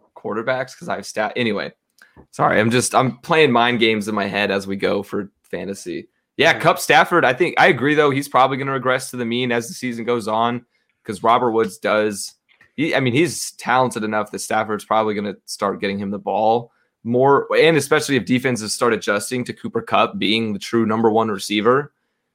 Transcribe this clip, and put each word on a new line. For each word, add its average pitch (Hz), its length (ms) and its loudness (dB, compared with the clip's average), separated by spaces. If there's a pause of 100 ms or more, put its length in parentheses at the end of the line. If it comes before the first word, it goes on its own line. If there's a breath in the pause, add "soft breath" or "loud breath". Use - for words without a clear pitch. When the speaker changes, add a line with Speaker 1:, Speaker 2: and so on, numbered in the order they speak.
(160)
Speaker 1:
quarterbacks 127 600 -6
'cause 175 120 -16
I 98 60 -4
have 98 100 -12
Sta-, 107 300 -4
anyway. 101 360 -2 (600 soft breath)
Sorry, 147 280 2
I'm 110 120 4
just, 120 220 0
I'm 120 260 2
playing 160 320 4
mind 120 280 2
games 110 280 2
in 107 80 -4
my 101 100 -2
head 101 260 0
as 98 160 -2
we 98 80 -6
go 95 280 -2
for 104 280 -8 (120)
fantasy. 90 640 -10 (260)
Yeah, 156 180 4
Speaker 2:
Mm-hmm. - 80 -4
Speaker 1:
Kupp, 175 180 2
Stafford, 160 440 4
I 127 100 4
think, 156 240 0
I - 100 6
agree, 143 280 2
though. 151 160 4
He's 139 160 -2
probably 131 300 2
gonna 135 160 -6
regress 127 380 -2
to 131 60 -12
the 120 80 -4
mean 120 260 -2
as 117 180 -2
the 185 60 -12
season 117 280 -8
goes 113 240 -2
on 117 380 0 (380)
'cause 98 200 -10
Robert 120 280 4
Woods 110 260 0
does, 107 560 -2 (420 soft breath)
he, 147 180 -2
I 135 60 2
mean, 127 140 0
he's 147 400 -2
talented 120 500 0
enough 107 280 -4
that 104 80 -8
Stafford's 107 440 -4
probably 110 300 0
gonna 101 220 -4 (100)
start 98 340 -4
getting 98 200 -4
him 98 120 -6
the 101 80 -8
ball 110 520 -2 (320)
more, 131 520 2
and 151 220 6
especially 143 400 0
if 98 80 -2
defenses 123 480 -2
start 117 200 2
adjusting 107 520 -4
to - 80 -10
Cooper 113 280 -8
Kupp 110 380 0
being 107 340 0
the 98 60 -8
true 117 260 0
number 110 260 2
one 110 180 0
receiver, 107 640 0 (420)